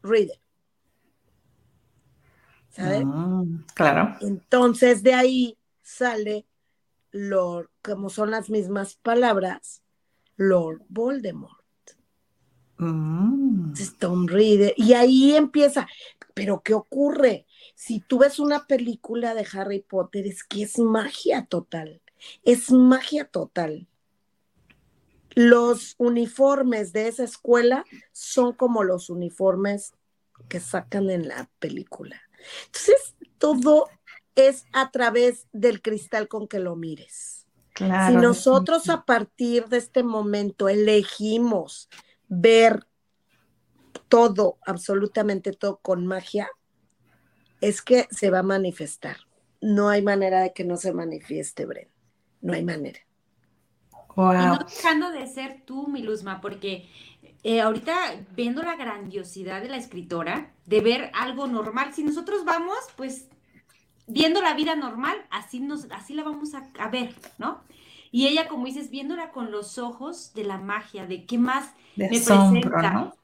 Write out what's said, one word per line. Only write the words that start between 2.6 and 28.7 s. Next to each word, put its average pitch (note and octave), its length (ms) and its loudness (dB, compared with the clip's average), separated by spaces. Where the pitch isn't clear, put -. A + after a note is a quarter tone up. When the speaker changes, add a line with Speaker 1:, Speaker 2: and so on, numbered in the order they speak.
Speaker 1:
¿Sabes? F#3+ 340 -2
Speaker 2:
Mm, F3 600 -4
claro. E3 460 2
Speaker 1:
Entonces A#3 840 2
de B3+ 120 6
ahí B3+ 440 2
sale G#3+ 640 -6
Lord, F#3 600 -4
como G3 280 -8
son G#3+ 200 -4
las A3 200 -6
mismas G3 460 -6
palabras, A3 840 -2
Lord F3 520 0
Voldemort. A3 680 -6
Speaker 2:
Mm. F3 920 0
Speaker 1:
Entonces, E3 300 -10
Tom F3+ 280 0
Riddle, G3+ 500 4
y A#3 180 6
ahí C4 420 8
empieza. C#4+ 520 2
Pero, G3 280 -4
¿qué A3 120 0
ocurre? C4+ 720 0
Si - 260 -8
tú - 180 -2
ves C#4 200 4
una D4 280 -2
película A#3 680 -4
de G#3 180 -6
Harry G3 280 -6
Potter, F#3+ 460 -6
es G3 180 -10
que G3+ 180 -8
es - 160 -6
magia A3+ 680 0
total. E3 540 -10
Es A#3+ 260 2
magia B3+ 540 4
total. E3 640 -8
Los A#3+ 640 2
uniformes A#3+ 960 0
de G#3+ 160 -2
esa A#3+ 160 -6
escuela A#3+ 600 2
son B3 400 -2
como A#3+ 320 0